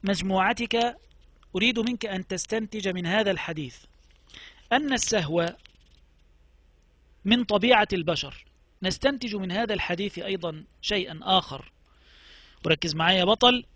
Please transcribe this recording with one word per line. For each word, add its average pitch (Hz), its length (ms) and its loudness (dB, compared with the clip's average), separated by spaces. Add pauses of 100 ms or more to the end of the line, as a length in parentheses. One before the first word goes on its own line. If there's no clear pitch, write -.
مجموعتك 208 920 0 (600)
أريد 226 220 2
منك 226 280 -2
أن 190 200 -6
تستنتج 208 640 -4
من 180 180 -4
هذا 202 240 2
الحديث 151 460 -6 (960)
أن 277 200 2
السهو 170 640 0 (1700)
من 233 200 2
طبيعة 208 480 4
البشر. 156 520 -4 (380)
نستنتج 226 540 0
من 190 160 -4
هذا 214 220 0
الحديث 190 440 -4
أيضًا 170 460 -6 (180)
شيئًا 185 400 -4
آخر، 180 500 -2 (920)
وركز 160 300 0
معايا 165 240 4
يا 180 60 2
بطل 240 400 6 (120)